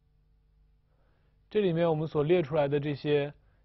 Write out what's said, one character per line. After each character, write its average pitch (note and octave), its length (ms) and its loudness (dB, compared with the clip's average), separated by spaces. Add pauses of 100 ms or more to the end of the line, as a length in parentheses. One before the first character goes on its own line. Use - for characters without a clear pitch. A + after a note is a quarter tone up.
(1500)
这 G#3 100 0
里 F3+ 140 2
面 E3+ 120 2
我 E3 80 2
们 D#3 140 -2
所 D3+ 140 -2
列 F3 200 2
出 D#3+ 120 -6
来 D3 120 2
的 C#3+ 140 0
这 D3 140 -4
些 D3 400 -2 (300)